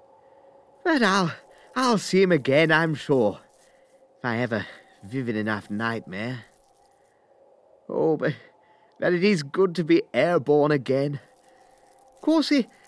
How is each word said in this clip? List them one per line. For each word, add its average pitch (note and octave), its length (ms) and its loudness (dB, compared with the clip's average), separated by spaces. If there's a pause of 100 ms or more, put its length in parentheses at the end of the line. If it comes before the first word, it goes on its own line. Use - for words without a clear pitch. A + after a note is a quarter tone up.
(840)
But D#4 180 2
I'll, F#3+ 300 2 (420)
I'll B3 240 2
see - 240 0
him F#3 100 2
again, D3+ 380 2
I'm D#3+ 240 2
sure, B2 460 -2 (760)
if - 60 -14
I A#2+ 120 -4
have A#2 160 -4
a G#2 140 -4 (360)
vivid A#2 340 -6
enough G#2+ 340 -4
nightmare. A2 720 -8 (1400)
Oh, D#3 280 0
but, C3 180 -2 (640)
but E3+ 140 0
it F3 120 0
is G3+ 180 2
good E3+ 320 0
to E3+ 100 -2
be E3 180 4 (100)
airborne D3 580 2
again. C#3 500 -2 (920)
Of - 80 -20
course, D#4 260 2
the C#4 180 2 (220)